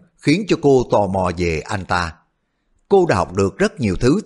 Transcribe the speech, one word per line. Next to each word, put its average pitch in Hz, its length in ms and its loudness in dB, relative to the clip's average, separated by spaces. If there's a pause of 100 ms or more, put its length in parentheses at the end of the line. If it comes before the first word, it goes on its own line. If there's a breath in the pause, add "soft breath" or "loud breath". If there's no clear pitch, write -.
(180)
khiến 175 300 0
cho 156 140 2
cô 135 300 4
tò 104 160 2
mò 92 300 -2
về 85 220 -2
anh 95 260 -10
ta. 87 300 -4 (720)
Cô 190 160 4
đã 147 100 0
học 87 180 -2
được 95 240 -2
rất 208 220 -2
nhiều 98 160 -2
thứ 143 300 2